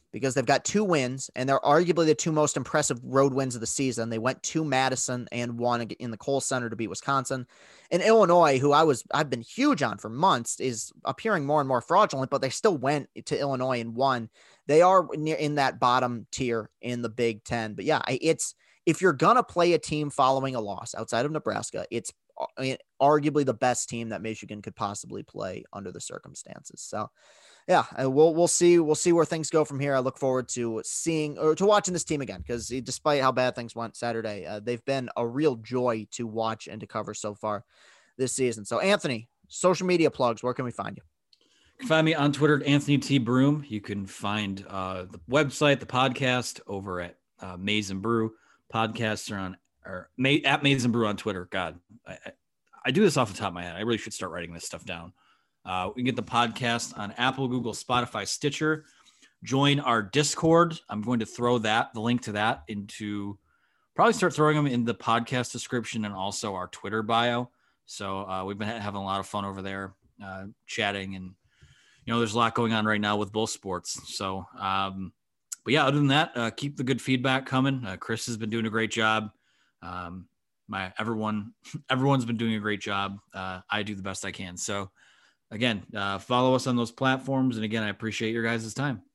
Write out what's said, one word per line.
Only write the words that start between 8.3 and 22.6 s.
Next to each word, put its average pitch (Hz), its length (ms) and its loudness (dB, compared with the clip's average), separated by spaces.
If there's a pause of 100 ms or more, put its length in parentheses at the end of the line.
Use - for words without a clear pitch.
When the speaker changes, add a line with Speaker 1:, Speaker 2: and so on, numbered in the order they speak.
Speaker 1:
who 143 100 4
I 147 140 8
was, 143 180 4 (100)
I've 127 160 2
been 123 120 -2
huge 214 420 0
on 107 160 -2
for 107 100 -12
months, 131 520 0
is 117 320 -4 (120)
appearing 180 400 -2
more 147 160 4
and 139 60 0
more 131 140 2
fraudulent, 165 500 2
but 135 120 0
they 131 80 -2
still 202 260 2
went 135 320 0 (160)
to 147 120 -2
Illinois 131 440 -2
and 113 160 -8
won. 123 340 2 (380)
They 151 140 8
are 185 320 6
near, 156 200 -2
in 147 220 -2
that 135 240 2
bottom 123 500 2
tier 117 400 -4 (100)
in 120 220 -6
the 117 60 -4
Big 113 340 -2
Ten. 110 320 -4
But 95 120 -6
yeah, 147 200 2
I, 131 160 -2
it's, 160 320 0 (300)
if 165 180 2
you're 180 100 6
gonna 185 300 6
play 175 300 2
a 160 80 4
team 151 300 -4
following 135 440 2
a 120 60 -2
loss 101 340 -8
outside 113 320 -2
of 151 60 -4
Nebraska, 104 580 -4
it's - 220 -6 (260)
uh, - 80 -4 (100)
I 123 60 -6